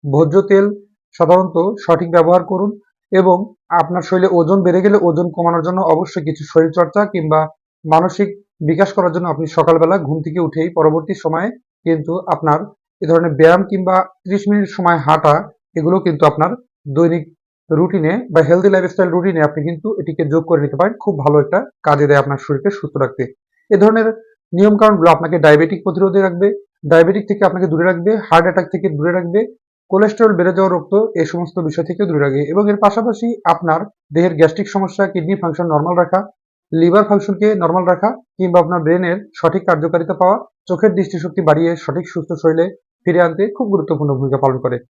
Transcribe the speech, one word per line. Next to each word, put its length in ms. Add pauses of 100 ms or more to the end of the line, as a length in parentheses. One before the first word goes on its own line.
ভোজ্য 320 (140)
তেল 160 (520)
সাধারণত 400 (280)
সঠিক 300
ব্যবহার 360
করুন 180 (420)
এবং 260 (440)
আপনার 260
শরীরে 300
ওজন 280
বেড়ে 200
গেলে 120 (100)
ওজন 280
কমানোর 320
জন্য 120 (140)
অবশ্যই 340
কিছু 240
শরীরচর্চা 500 (120)
কিংবা 260 (460)
মানসিক 440 (400)
বিকাশ 260
করার 200
জন্য 180
আপনি 120 (120)
সকালবেলা 380 (120)
ঘুম 180
থেকে 220
উঠেই 200 (100)
পরবর্তী 360 (100)
সময়ে 260 (360)
কিন্তু 280 (200)
আপনার 260 (420)
এ 80
ধরনের 300
ব্যায়াম 300
কিংবা 260 (280)
ত্রিশ 260
মিনিট 180 (100)
সময় 280
হাঁটা, 280 (440)
এগুলো 280
কিন্তু 260
আপনার 200 (440)
দৈনিক 280 (560)
রুটিনে 340 (200)
বা 140
হেলদি 220
লাইফস্টাইল 420
রুটিনে 360
আপনি 200
কিন্তু 200 (120)
এটিকে 240 (100)
যোগ 160
করে 160
নিতে 140
পারেন। 140 (100)
খুব 100 (100)
ভালো 200
একটা 160 (280)
কাজে 220
দেয় 140
আপনার 220
শরীরকে 320
সুস্থ 260
রাখতে। 200 (480)
এ 100
ধরনের 260 (460)
নিয়মকানুনগুলো 600
আপনাকে 280
ডায়াবেটিক 420
প্রতিরোধে 360
রাখবে, 260 (420)
ডায়াবেটিক 380
থেকে 220
আপনাকে 220
দূরে 180
রাখবে, 220 (160)
হার্ট 200
অ্যাটাক 260
থেকে 140 (100)
দূরে 200
রাখবে, 220 (520)
কোলেস্টেরল 460
বেড়ে 200
যাওয়া 160
রক্ত, 200 (260)
এই 120
সমস্ত 240 (120)
বিষয় 220
থেকে 200
দূরে 160
রাখবে। 180 (100)
এবং 180
এর 140
পাশাপাশি 420 (260)
আপনার 260 (340)
দেহের 260
গ্যাস্ট্রিক 360
সমস্যা, 320
কিডনি 340
ফাংশন 320
নরমাল 280
রাখা, 180 (520)
লিভার 380
ফাংশনকে 380 (140)
নরমাল 300
রাখা, 180 (280)
কিংবা 260
আপনার 220
ব্রেনের 320 (220)
সঠিক 280
কার্যকারিতা 540
পাওয়া, 160 (300)
চোখের 300
দৃষ্টিশক্তি 440
বাড়িয়ে 300 (120)
সঠিক 300
সুস্থ 180 (100)
শরীরে 240 (380)
ফিরে 180
আনতে 220 (120)
খুব 180
গুরুত্বপূর্ণ 440
ভূমিকা 260
পালন 220
করে। 120 (140)